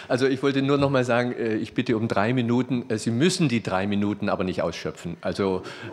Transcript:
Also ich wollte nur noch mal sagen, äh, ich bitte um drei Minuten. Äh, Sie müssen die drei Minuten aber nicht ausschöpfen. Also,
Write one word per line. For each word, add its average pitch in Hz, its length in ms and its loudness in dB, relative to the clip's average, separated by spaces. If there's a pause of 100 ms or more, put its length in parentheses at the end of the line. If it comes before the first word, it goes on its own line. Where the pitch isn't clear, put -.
Also 131 220 2
ich 135 160 -2
wollte 139 180 2
nur 139 160 2
noch 139 120 2
mal 131 120 2
sagen, 123 300 2
äh, 110 240 -2
ich - 180 -4
bitte 123 220 0
um 110 100 0
drei 104 260 2
Minuten. 123 560 0
Äh, 110 100 -2
Sie 117 120 -4
müssen 160 380 2
die 117 120 0
drei 95 280 -2
Minuten 101 400 0
aber 95 160 0
nicht 85 180 0
ausschöpfen. 85 580 -4
Also, 95 440 0 (280)